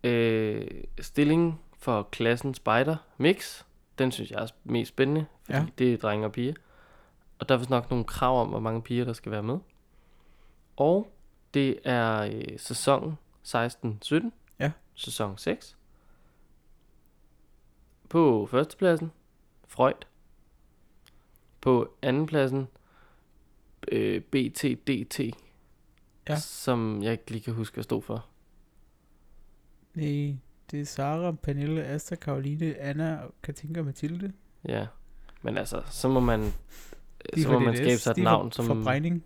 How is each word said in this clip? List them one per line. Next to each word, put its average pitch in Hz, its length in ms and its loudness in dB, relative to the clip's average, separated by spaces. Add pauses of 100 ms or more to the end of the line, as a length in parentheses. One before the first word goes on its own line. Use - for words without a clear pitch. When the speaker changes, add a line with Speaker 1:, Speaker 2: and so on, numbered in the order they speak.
Speaker 1:
Øh, 110 640 2 (320)
stilling 160 640 2 (180)
for 107 320 0
klassen 120 420 0
Spider 131 420 2 (220)
Mix, - 460 2 (360)
den 131 120 4
synes 110 200 -8
jeg 113 120 -4
er 113 40 -6 (160)
mest 117 260 -2
spændende, 147 360 2 (180)
fordi 135 140 -2
Speaker 2:
Ja. 156 80 2 (120)
Speaker 1:
det 123 160 4
er 110 40 0
drenge 107 280 0
og 104 60 -2
piger. 123 220 -2 (880)
Og - 100 -6
der 131 60 8
er 120 40 2
vist 123 100 -4
nok 123 200 2
nogle 120 160 0
krav 127 360 2
om, 113 60 2
hvor - 120 -4
mange 113 220 -2
piger, 120 240 -2
der 117 80 -4
skal 113 180 -10
være 104 120 -4
med. 123 140 -2 (1200)
Og 180 340 4 (420)
det 139 300 2
er, 113 380 2
øh, 104 220 -4 (160)
sæsonen 139 580 0 (260)
seksten 117 580 -2
sytten. 170 300 0 (280)
Speaker 2:
Ja. 143 120 0 (240)
Speaker 1:
Sæson 104 420 -6
seks. - 400 -6 (2250)
På 127 420 6
førstepladsen, 160 600 2 (560)
Freud. 127 260 4 (1700)
På 123 400 4
andenpladsen, 139 680 0 (1200)
øh, 104 300 0
B - 140 -6 (200)
T - 80 -4 (240)
D 123 220 -2
T, - 100 -8 (1120)
Speaker 2:
Ja. 151 60 0
Speaker 1:
som 113 680 -2
jeg 113 80 0
ikke - 200 -6
lige 113 100 -6
kan 117 120 -6
huske, 110 200 -6
hvad 113 100 -8
stod 110 180 -2
for. 110 240 -8 (1700)
Speaker 2:
Nej, 143 420 -2 (360)
det 147 100 -6
er 143 40 -6
Sara, 156 460 -2
Pernille, 147 540 -2
Asta, 147 300 -6
Karoline, 147 600 -4
Anna, 151 420 -2 (240)
Katinka 151 360 -8
og 156 60 -2
Mathilde. 170 480 -4 (340)
Speaker 1:
Ja, 107 200 -2 (540)
men 110 160 -2
altså, 98 280 -4
så - 220 -4
må 131 120 4
man, 117 220 4
Speaker 2:
De 107 80 0 (840)
er - 80 0
Speaker 1:
så 143 60 4
Speaker 2:
fra 127 60 6
Speaker 1:
må 123 60 6
man 120 140 4
Speaker 2:
D 120 40 0
D - 0 -
S. 127 40 0
Speaker 1:
skabe 120 160 4
sig 117 140 2
et - 40 2
Speaker 2:
De 180 60 2
er - 40 4
fra, 113 60 6
Speaker 1:
navn, 113 200 4
som 120 140 -2
Speaker 2:
fra 117 80 2 (100)
Brejning. 156 420 0